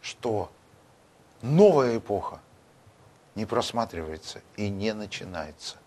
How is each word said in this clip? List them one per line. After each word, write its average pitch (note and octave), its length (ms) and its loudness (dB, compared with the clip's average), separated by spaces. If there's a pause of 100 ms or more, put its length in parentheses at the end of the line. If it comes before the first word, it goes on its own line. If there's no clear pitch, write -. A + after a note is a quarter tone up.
что G#2+ 500 -4 (880)
новая C#3 560 6
эпоха F#2+ 420 -4 (960)
не G#2+ 100 -4
просматривается G2+ 960 -4 (140)
и G#2 140 -4
не G2+ 240 -2
начинается. F2+ 920 -10